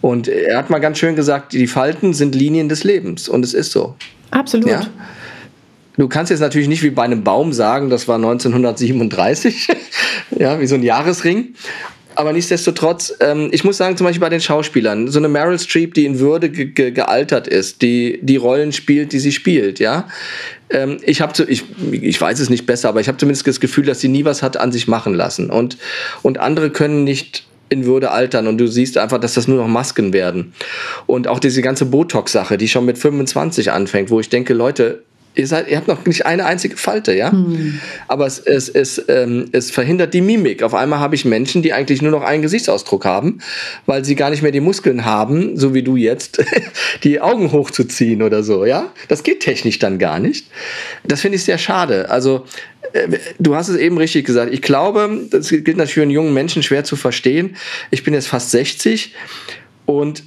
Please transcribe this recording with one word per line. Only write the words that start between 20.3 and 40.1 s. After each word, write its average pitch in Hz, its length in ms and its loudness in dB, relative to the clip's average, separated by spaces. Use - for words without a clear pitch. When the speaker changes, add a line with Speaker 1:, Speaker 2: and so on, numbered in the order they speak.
Speaker 1:
Ähm, 135 360 -2
ich 156 180 2
hab 151 120 -2
so, - 140 2
ich, 123 160 -2
ich - 300 -2
weiß 98 200 0
es 123 100 0
nicht 120 160 0
besser, 120 240 0
aber 110 100 2
ich 107 80 0
hab 131 100 -4
zumindest 143 280 2
das 135 140 0
Gefühl, 139 260 2
dass 135 140 -2
sie 135 80 2
nie 139 180 2
was 143 160 -2
hat 127 160 -2
an 123 140 0
sich 120 160 -2
machen 110 260 0
lassen. 87 360 -2
Und, 117 280 0
und 131 180 0
andere 156 300 0
können 147 360 0
nicht - 420 -4
in 131 160 0
Würde 131 240 2
altern. 120 360 0
Und 110 120 0
du 120 80 4
siehst 123 320 0
einfach, 113 200 0
dass 113 140 -2
das 120 160 0
nur 131 80 4
noch 117 120 0
Masken 113 440 0
werden. 90 400 -2
Und 123 220 0
auch 120 100 0
diese 131 240 0
ganze 135 240 0
Botox-Sache, 120 720 0
die 110 100 0
schon 123 160 2
mit 123 140 0
fünfundzwanzig 143 720 0
anfängt, 98 380 0
wo 113 100 4
ich 110 80 -6
denke, 123 240 0
Leute, 120 500 0
ihr 135 120 0
seid, 156 240 -2
ihr 147 80 2
habt 151 100 -4
noch 147 160 -2
nicht 170 220 0
eine 175 180 0
einzige 175 320 -2
Falte, 214 380 -2
ja? 117 180 2
Speaker 2:
Hm. 165 480 0
Speaker 1:
Aber 139 200 0
es, 135 120 -6
es, 135 300 0
es, 131 400 0
ähm, 123 440 2
es 123 180 0
verhindert 160 420 0